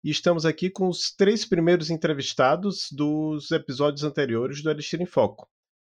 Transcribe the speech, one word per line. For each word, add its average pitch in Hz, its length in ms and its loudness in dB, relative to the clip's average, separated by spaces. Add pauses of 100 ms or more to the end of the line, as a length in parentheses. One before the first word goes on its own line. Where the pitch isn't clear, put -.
E 151 80 -6
estamos 165 360 0
aqui 170 240 0
com 185 180 0
os - 260 -4
três 208 300 2
primeiros 170 460 2
entrevistados 156 1000 0
dos 151 600 -2
episódios 143 540 -2
anteriores 139 580 -2
do 156 80 0
Elixir 151 300 -4
em 180 60 -2
Foco. - 420 0 (360)